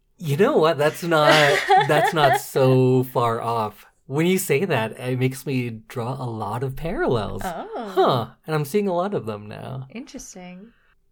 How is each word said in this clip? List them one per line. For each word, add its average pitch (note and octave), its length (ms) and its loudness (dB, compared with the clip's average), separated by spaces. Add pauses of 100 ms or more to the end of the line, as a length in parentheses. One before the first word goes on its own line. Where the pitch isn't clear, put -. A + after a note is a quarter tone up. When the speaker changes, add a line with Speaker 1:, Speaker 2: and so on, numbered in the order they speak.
(180)
Speaker 1:
You D3 200 -4
know B3 200 4
what? D#3+ 220 2
That's D#3 240 0
not, D#3+ 260 4 (380)
Speaker 2:
<laughs> - 200 4
Speaker 1:
that's D#3 240 2
not D#3+ 300 4
so C3 640 4
far A#2 360 0
off. A2+ 460 -4 (220)
When D3 180 0
you F#3 140 2
say E3 260 0
that, A2+ 340 -2
it B2+ 200 -4
makes C3 260 -2
me B2+ 240 -4 (180)
draw B2 320 -8
a C3 60 -8
lot A2+ 380 -6
of C3+ 120 -6
parallels. C#3+ 720 -4
Speaker 2:
Oh. A3 480 -8
Speaker 1:
Huh. C#3+ 340 2 (200)
And D#3 80 -4
I'm D3+ 100 -2
seeing G#3 220 -2
a F3 80 -2
lot F#3 180 -2
of A#2+ 140 -6
them G#2 200 -10
now. A#2 440 -12
Speaker 2:
Interesting. G3+ 800 -18 (400)